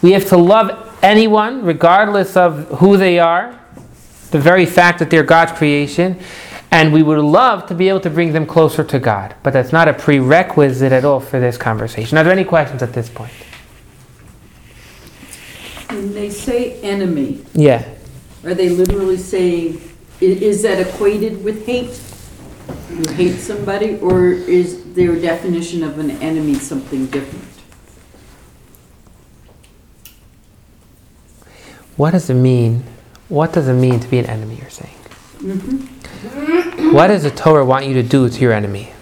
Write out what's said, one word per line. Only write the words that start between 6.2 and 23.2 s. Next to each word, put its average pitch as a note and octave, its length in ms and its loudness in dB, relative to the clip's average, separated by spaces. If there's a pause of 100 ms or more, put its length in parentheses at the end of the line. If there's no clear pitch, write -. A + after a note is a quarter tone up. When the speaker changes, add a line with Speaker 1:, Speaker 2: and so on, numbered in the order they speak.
Speaker 1:
and D#3 200 4
we D#3 120 6
would D3+ 160 2
love F#3 480 2
to F3+ 80 -8
be F#3 120 2
able F#3+ 140 0
to F#3 80 -4
bring D#3+ 240 -2
them D#3 120 -2
closer D#3 380 2
to C#3+ 160 -2
God, G2+ 440 -4
but C3+ 100 -2
that's C3 180 0
not D#3+ 160 4
a D3 60 2
prerequisite C3+ 1000 2
at C3 140 2
all C#3 140 2
for - 200 -6
this B2 180 -2
conversation. A2+ 600 -4
Are D#3+ 60 4
there F3 100 4
any F#3+ 100 2
questions C#3 380 -2
at A#2+ 100 -4
this A#2 160 -6
point? A#2 240 -16 (2500)
Speaker 2:
When G3+ 240 -8
they G#3 160 -8
say A#3+ 520 -6
enemy, F3+ 720 -4
Speaker 1:
Yeah. C3 340 2 (560)
Speaker 2:
are F3+ 120 -6
they F3+ 140 0
literally F#3 480 0
saying, F3 640 -4 (400)
i-, - 40 2
is G3+ 380 0
that F#3+ 220 0
equated G#3 580 -2
with G#3+ 220 -6
hate? B3 360 -6 (880)
You E3 240 -6
hate F3 240 -2